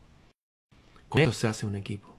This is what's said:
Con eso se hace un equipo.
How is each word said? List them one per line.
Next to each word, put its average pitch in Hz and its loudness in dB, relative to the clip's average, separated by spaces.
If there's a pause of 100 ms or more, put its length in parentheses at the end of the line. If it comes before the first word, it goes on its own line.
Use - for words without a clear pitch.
(1080)
Con 120 4
eso 139 4
se - 0
hace 110 -4
un 101 -4
equipo. 101 -10